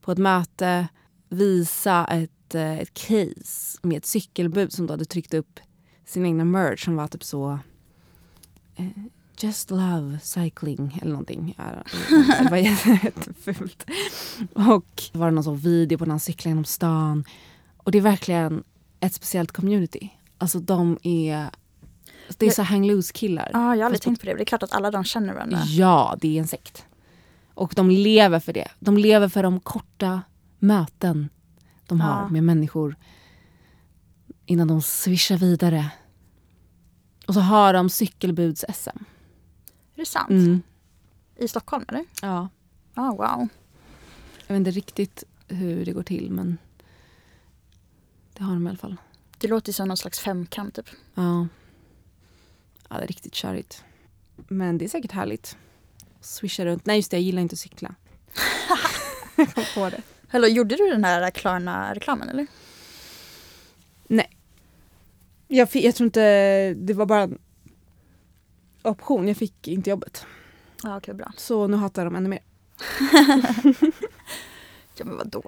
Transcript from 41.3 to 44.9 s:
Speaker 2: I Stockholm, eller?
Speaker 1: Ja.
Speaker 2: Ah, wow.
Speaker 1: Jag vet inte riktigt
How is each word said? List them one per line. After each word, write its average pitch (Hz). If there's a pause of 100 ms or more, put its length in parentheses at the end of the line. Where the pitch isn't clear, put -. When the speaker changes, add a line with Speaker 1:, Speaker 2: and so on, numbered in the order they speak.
Speaker 2:
I 240
Stockholm, -
eller? 320 (160)
Speaker 1:
Ja. 185 (440)
Speaker 2:
Ah, 254
wow. 220 (1000)
Speaker 1:
Jag 202
vet -
inte 185
riktigt - (240)